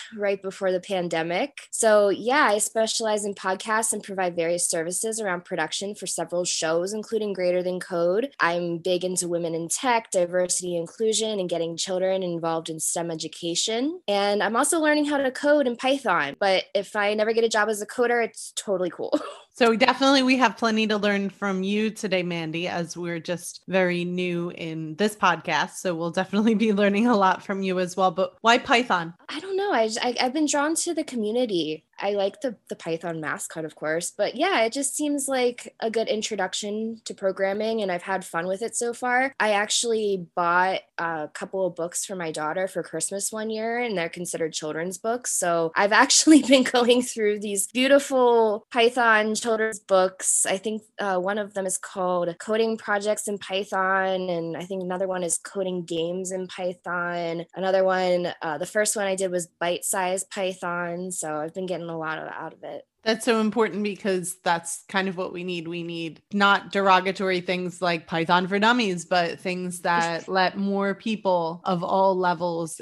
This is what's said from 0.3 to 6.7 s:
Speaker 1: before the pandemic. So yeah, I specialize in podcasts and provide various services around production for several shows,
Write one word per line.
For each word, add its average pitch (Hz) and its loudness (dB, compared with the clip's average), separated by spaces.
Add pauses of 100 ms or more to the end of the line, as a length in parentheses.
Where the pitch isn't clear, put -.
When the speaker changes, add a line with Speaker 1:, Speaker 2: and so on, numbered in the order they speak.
Speaker 1:
before 190 -2
the 180 0
pandemic. 175 -4
So 214 6
yeah, 233 4
I 208 2
specialize 214 -2
in 202 -6
podcasts 214 -2
and 208 -6
provide 185 -2
various 175 0
services 185 -4
around 180 -4
production 180 -4
for 190 -12
several 175 -4
shows, 175 -2